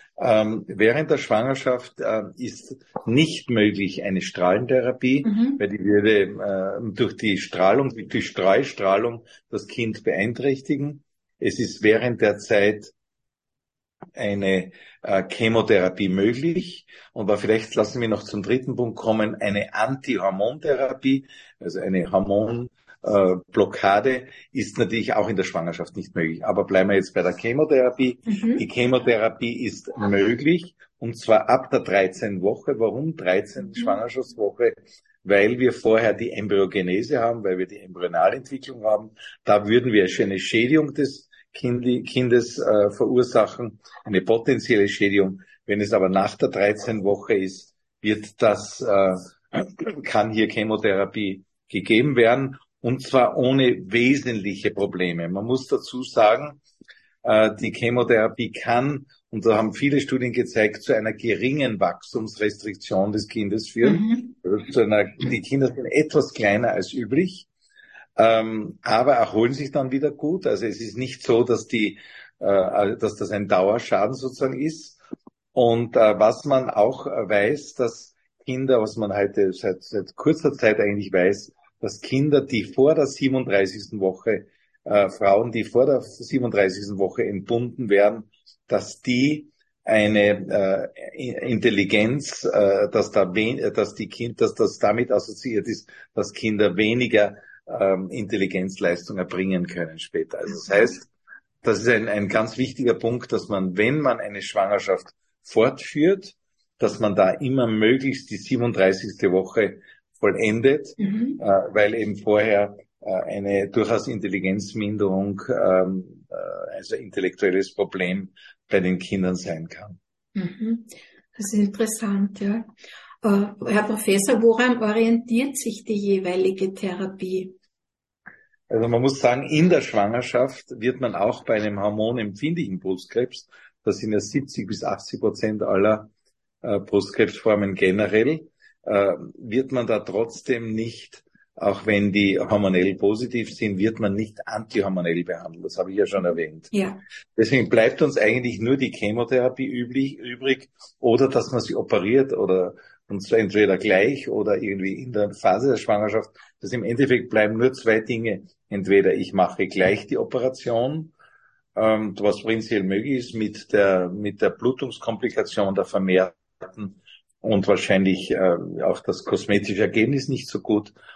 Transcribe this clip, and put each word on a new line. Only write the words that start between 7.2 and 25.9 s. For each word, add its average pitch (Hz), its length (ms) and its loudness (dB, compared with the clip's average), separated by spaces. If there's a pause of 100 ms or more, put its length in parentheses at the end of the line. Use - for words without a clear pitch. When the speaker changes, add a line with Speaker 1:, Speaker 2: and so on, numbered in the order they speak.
Speaker 1:
Strahlung, 107 520 2
durch 98 180 -12
die - 140 -4
Streustrahlung 107 1040 0 (240)
das - 180 -8
Kind 110 360 -6
beeinträchtigen. 135 1000 -2 (360)
Es - 200 -2
ist 101 240 -6
während 110 380 2
der 104 160 2
Zeit 104 560 0 (1200)
eine, 98 580 0 (300)
äh, 95 280 0
Chemotherapie 110 800 2
möglich. 123 760 -2 (280)
Und 107 160 -6
da 104 60 4
vielleicht 107 400 0
lassen 120 260 -2
wir 117 60 -2
noch 104 160 -2
zum 104 200 -8
dritten 127 320 -2
Punkt 117 220 -4
kommen, 107 380 0
eine 101 380 -4
Antihormontherapie, 131 1500 -2 (320)
also 87 200 -8
eine 92 320 -2
Hormon-, 107 580 0 (340)
äh, 95 320 4 (160)
Blockade 104 760 2 (240)
ist 113 260 -8
natürlich 113 360 -2
auch 104 160 0
in 110 60 -2
der 92 80 0
Schwangerschaft 85 520 -6